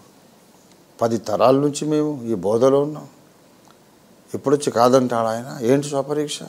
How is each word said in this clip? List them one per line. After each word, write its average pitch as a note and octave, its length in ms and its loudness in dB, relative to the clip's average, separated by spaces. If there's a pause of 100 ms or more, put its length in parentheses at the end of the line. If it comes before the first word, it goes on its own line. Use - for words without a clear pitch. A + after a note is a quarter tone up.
(1000)
పది A#2 160 0
తరాల G#2+ 380 2
నుంచి C#3+ 320 -2
మేము D3+ 360 -2
ఈ A2+ 120 -2
బోధలో A#2 460 2
ఉన్నాం. D3 260 -6 (1300)
ఎప్పుడొచ్చి C3+ 380 -2
కాదంటాడు A#2+ 560 2
ఆయన. A#2+ 340 -6
ఏంటి C#3 260 2
స్వపరీక్ష? D3 600 -4